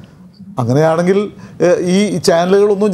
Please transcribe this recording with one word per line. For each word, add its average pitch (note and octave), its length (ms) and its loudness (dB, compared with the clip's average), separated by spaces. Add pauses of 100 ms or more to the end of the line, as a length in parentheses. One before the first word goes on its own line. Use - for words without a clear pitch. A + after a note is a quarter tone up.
(600)
അങ്ങനെയാണെങ്കിൽ, D#3+ 580 0 (460)
ഏ, F3+ 40 2 (280)
ഈ - 20 2 (300)
ചാനലുകളൊന്നും G3 640 2